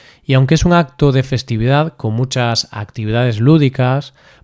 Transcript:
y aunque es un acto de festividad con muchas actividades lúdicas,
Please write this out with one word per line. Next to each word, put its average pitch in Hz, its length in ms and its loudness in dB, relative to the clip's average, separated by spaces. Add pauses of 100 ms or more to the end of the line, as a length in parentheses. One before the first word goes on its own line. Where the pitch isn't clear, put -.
(260)
y 139 80 -2
aunque 131 220 2
es 160 100 2
un 175 80 2
acto 151 380 0
de 131 120 2
festividad 131 720 -2
con 110 180 -6
muchas 120 580 -4
actividades 110 680 -4
lúdicas, 135 720 2 (300)